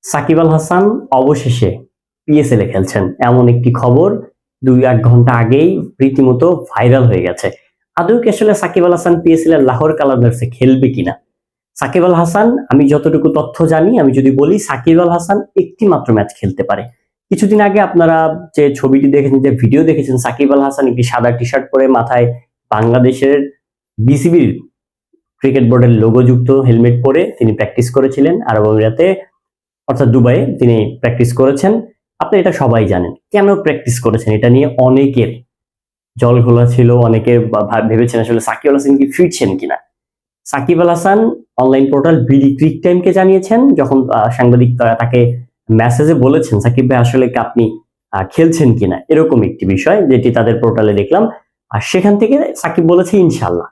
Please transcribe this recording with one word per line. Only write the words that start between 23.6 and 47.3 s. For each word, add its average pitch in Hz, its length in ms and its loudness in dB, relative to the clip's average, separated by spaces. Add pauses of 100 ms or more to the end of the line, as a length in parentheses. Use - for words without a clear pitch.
বিসিবির 139 640 0 (760)
ক্রিকেট 123 340 0
বোর্ডের 120 200 4
লোগো 113 320 2
যুক্ত 123 280 2
হেলমেট 120 540 2
পরে 151 340 0
তিনি 113 140 0
প্র্যাকটিস 107 380 -4
করেছিলেন 135 520 0
আরব 107 260 0
আমিরাতে, 110 380 0 (840)
অর্থাৎ 127 200 0
দুবাইয়ে 123 500 0
তিনি 113 400 0
প্র্যাকটিস 120 360 -2
করেছেন। 139 380 0 (460)
আপনি - 220 -2
এটা 175 120 0
সবাই 117 340 0
জানেন। 90 260 -4 (180)
কেন 196 320 0
প্র্যাকটিস 131 380 -4
করেছেন, 107 340 -2
এটা 107 140 0
নিয়ে 131 180 4 (120)
অনেকের 127 640 0 (800)
জল 120 220 2
ঘোলা 120 240 2
ছিল, 120 240 2
অনেকে 117 480 2
বা-, 107 280 -2
ভা-, 110 220 -2
ভেবেছেন 117 320 0
আসলে 113 200 -2
সাকিব 113 300 -4
আল 139 60 2
হাসান 139 200 0
কি 139 140 0
ফিরছেন 127 480 -2
কিনা। - 180 -6 (680)
সাকিব 151 360 -2
আল 175 80 2
হাসান 196 420 0 (260)
অনলাইন 135 340 2
পোর্টাল 143 360 0
বিডি 135 300 2
ক্রিক 156 260 -2
টাইমকে 180 300 0
জানিয়েছেন, 190 600 2
যখন, 135 360 0
আহ, 113 200 0
সাংবাদিক 123 480 2
তা-, 113 200 0
তাকে 120 220 0 (500)
মেসেজে 120 440 2
বলেছেন, 135 460 0
"সাকিব 123 280 0
ভাই, 127 100 0
আসলে 123 300 0
কি 123 100 -4